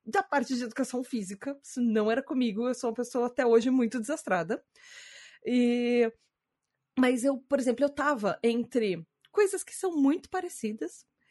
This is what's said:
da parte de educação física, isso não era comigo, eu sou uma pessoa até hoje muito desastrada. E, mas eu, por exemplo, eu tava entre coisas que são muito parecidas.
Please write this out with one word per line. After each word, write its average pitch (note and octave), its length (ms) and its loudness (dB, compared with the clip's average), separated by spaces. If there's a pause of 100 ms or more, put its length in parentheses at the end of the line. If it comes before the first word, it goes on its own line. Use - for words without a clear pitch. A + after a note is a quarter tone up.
da F#4+ 180 -2
parte C#4 320 -2
de A#3+ 80 -4
educação B3 400 -4
física, A3 580 -8
isso - 200 -8
não A3 280 2
era B3+ 140 0
comigo, A#3+ 460 -2
eu B3+ 40 -2
sou A#3 160 -4
uma A3 60 -4
pessoa A#3+ 320 -2
até B3 180 0
hoje A#3 240 6
muito B3+ 300 2
desastrada. G#3 640 -4 (840)
E, A#3+ 640 2 (880)
mas B3+ 280 2
eu, C#4 140 0
por C#4 200 -2
exemplo, A#3+ 240 0
eu C#4+ 60 4
tava C4+ 520 -2
entre A3+ 640 0 (280)
coisas G4 320 2
que - 100 -16
são F#4+ 220 -4
muito C#4 320 2
parecidas. E4 760 -8 (260)